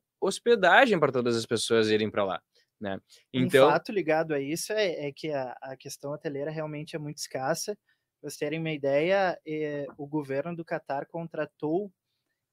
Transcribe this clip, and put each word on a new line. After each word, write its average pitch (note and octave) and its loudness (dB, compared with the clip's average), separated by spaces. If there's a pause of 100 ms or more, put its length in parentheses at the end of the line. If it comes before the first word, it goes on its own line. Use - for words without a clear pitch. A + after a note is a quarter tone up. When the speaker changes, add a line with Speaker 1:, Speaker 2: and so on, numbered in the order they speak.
(200)
Speaker 1:
hospedagem G3 4
pra C#3+ 4
todas A#2+ 2
as A2+ 0
pessoas A2+ 2
irem G#2+ 2
pra G#2+ 0
lá, F2+ -4 (360)
né? G2 -6 (340)
Speaker 2:
Um B2+ 0
Speaker 1:
Então C3+ 8
Speaker 2:
fato A3+ 2
ligado D#3+ 0
a C#3+ 0
isso D3 -6
é, D#3 -2
é C#3 -8
que D#3 -8
a, C3 -6
a C3 -12
questão C#3+ -12
hoteleira C#3+ -6
realmente D#3 -8
é D#3+ -8
muito D3 -10
escassa. D3 -6 (460)
Pra D3 -12
vocês - -12
terem D3+ -4
uma D#3+ -4
ideia, D#3 0
é, D3 -4 (100)
o C#3+ -10
governo C#3+ -4
do E3 -10
Catar D3+ -6
contratou E3 -6 (640)